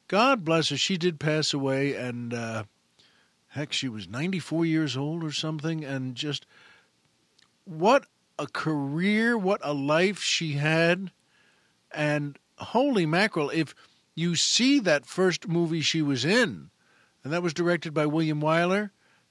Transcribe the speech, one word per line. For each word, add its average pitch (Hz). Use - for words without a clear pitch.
God 226
bless 160
her, 143
she 190
did 165
pass 156
away, 139
and, 120
uh, 113
heck, 147
she -
was 107
ninety-four 160
years 156
old 156
or 151
something, 160
and 131
just 135
what 196
a 147
career, 170
what 202
a 147
life 156
she 160
had. 165
And 147
holy 233
mackerel, 165
if 160
you 165
see 269
that 160
first 185
movie 165
she 160
was 139
in, 156
and 139
that 175
was 170
directed 170
by 151
William 156
Wyler, 175